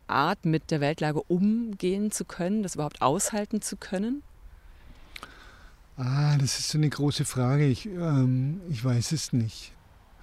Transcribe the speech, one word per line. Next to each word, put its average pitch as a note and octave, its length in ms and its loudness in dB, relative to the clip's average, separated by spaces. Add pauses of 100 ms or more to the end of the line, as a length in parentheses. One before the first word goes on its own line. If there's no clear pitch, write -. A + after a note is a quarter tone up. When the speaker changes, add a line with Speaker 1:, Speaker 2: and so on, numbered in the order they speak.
Speaker 1:
Art, D3+ 380 2
mit D#3 240 2
der D#3 100 2
Weltlage D3+ 420 0
umgehen G3+ 880 0
zu - 140 -4
können, G3+ 380 -2
das F#3 140 -6
überhaupt D3+ 260 -4
aushalten G#3 580 0
zu - 160 -8
können? A#3 460 -4 (1700)
Speaker 2:
Ah, C#3+ 400 2
das C#3 220 0
ist - 100 -6
so D#3 100 -2
eine D3+ 120 2
große C#3+ 340 0
Frage. C3 420 2
Ich, B2+ 200 0
ähm, D3 840 0
ich A#2+ 160 -4
weiß A#2+ 280 0
es - 200 -4
nicht. A2+ 400 -2 (500)